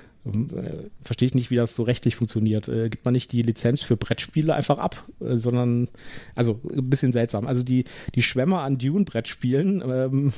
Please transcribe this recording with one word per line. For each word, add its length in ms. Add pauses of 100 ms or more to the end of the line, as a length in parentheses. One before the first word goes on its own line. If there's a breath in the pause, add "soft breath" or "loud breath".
(260 loud breath)
Ähm, 320
äh, 320 (140)
verstehe 240
ich 80
nicht, 160
wie 60
das 180
so 80
rechtlich 320
funktioniert. 540
Äh, 200
gibt 160
man 80
nicht 180
die 120
Lizenz 380
für 160
Brettspiele 580
einfach 240
ab, 240 (160)
äh, 180
sondern, 520 (440 loud breath)
also 260 (120)
ein 180
bisschen 220
seltsam. 340
Also 160
die, 220 (320 loud breath)
die 80
Schwemme 360
an 200
Dune-Brettspielen, 1040
ähm, 520